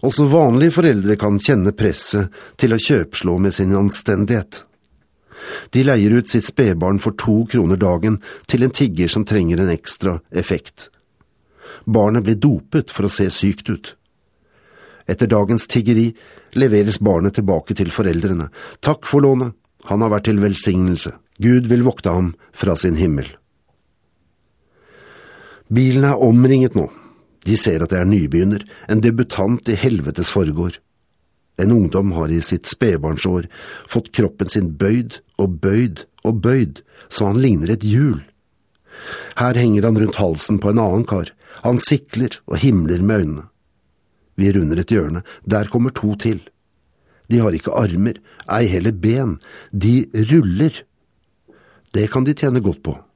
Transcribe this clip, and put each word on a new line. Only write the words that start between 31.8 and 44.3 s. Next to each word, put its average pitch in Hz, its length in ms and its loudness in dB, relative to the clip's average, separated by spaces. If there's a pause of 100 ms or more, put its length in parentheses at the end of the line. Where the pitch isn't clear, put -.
har 80 160 -2
i 82 80 0
sitt - 280 -6
spedbarnsår 85 800 -2 (420)
fått - 240 -4
kroppen 101 360 -2
sin 90 280 -2
bøyd 110 440 -2 (200)
og 92 200 -2
bøyd 104 420 0 (220)
og 113 160 -2
bøyd, 127 400 0 (280)
så 104 200 -2
han 110 120 2
ligner 98 320 2
et 104 120 -4
hjul. 110 340 2 (1160)
Her 120 200 0
henger 107 280 2
han 113 160 2
rundt 107 200 -2
halsen 92 400 -2
på 101 120 0
en 117 80 2
annen 104 240 0
kar. 92 260 -4 (320)
Han 120 180 0
sikler - 680 -2
og 82 120 -4
himler 87 440 2
med 107 160 2
øynene. 76 240 -6 (880)